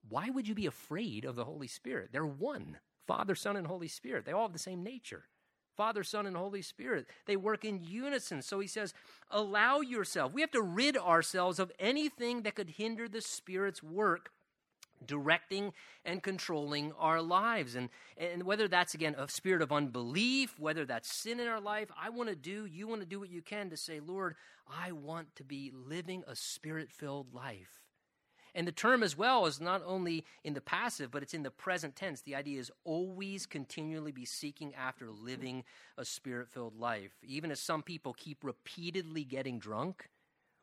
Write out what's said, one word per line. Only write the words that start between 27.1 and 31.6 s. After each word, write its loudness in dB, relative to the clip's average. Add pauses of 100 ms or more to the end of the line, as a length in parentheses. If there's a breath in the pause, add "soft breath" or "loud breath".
life." -10 (720 soft breath)
And 0
the -2
term 6
as 4
well 6
is 2
not 2
only 0 (180 loud breath)
in -4
the -4
passive, -2
but -2
it's -10
in -4
the -4
present -2